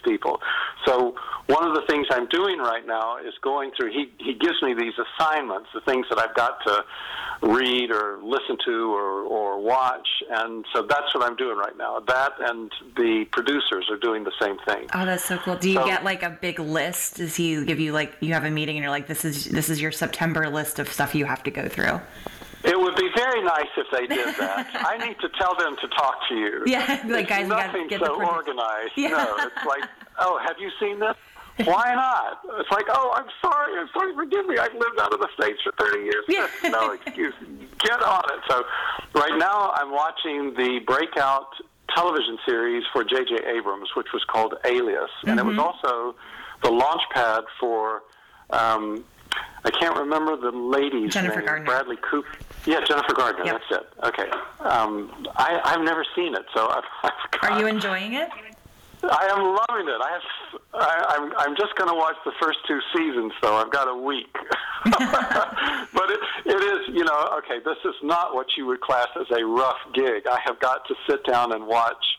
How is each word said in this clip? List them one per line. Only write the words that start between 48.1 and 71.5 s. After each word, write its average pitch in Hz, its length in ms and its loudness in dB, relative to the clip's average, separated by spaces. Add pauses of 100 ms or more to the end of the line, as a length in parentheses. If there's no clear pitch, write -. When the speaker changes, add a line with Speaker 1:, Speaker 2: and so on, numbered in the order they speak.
Speaker 1:
um, 110 540 2 (600)
I 117 60 4
can't 170 280 0
remember 156 380 0
the 123 140 -2
lady's 123 600 0
Speaker 2:
Jennifer 98 240 0
Speaker 1:
name. - 100 -4
Speaker 2:
Gardner. 156 200 -2
Speaker 1:
Bradley 127 360 0
Cooper. - 260 -2 (380)
Yeah, 156 180 4
Jennifer 143 300 2
Gardner. 117 300 2
Speaker 2:
Yep. 113 160 0 (100)
Speaker 1:
That's 98 120 0
it. - 240 -6 (140)
Okay. 98 100 -2 (300)
Um, 110 640 0 (100)
I, 165 280 2
I've 160 180 4
never 160 220 2 (120)
seen 175 180 0
it, 98 100 -4 (100)
so 113 140 4
I've, 120 140 0 (100)
<laughs> - 120 -8
I've - 360 -4
got 208 120 2
Speaker 2:
Are 214 80 2
you 214 80 2
enjoying 202 460 -2
it? 311 140 -2 (760)
Speaker 1:
I 190 260 4
am 202 80 4
loving 196 500 2
it. 117 140 -2
I 139 80 0
have, - 500 -8 (140)
I, 165 300 2 (120)
I'm, 147 200 -2
I'm 143 200 0
just 196 200 0
gonna 175 180 2
watch 160 300 2
the 147 160 -4
first 156 260 2
two 147 140 0 (160)
seasons, 123 360 0 (100)
though. 107 120 4
I've 110 160 4
got 139 180 2
a 127 60 -2
week. 131 400 -4 (500)
<laughs> 226 120 6 (960)
But 190 180 2
it, 208 100 0 (260)
it 196 160 4
is, 202 320 0
you 170 100 4
know, 156 340 2
okay, 127 260 -6
this 160 200 -2
is - 180 -2
not 170 320 0
what 127 120 -2 (100)
you 139 100 -4
would 127 140 -2
class 123 280 2 (100)
as - 120 -4
a 117 140 2
rough 120 340 2 (160)
gig. 127 360 2
I 123 140 2
have 127 160 -2
got 131 280 0
to 135 60 -2 (140)
sit 139 160 0
down 120 280 4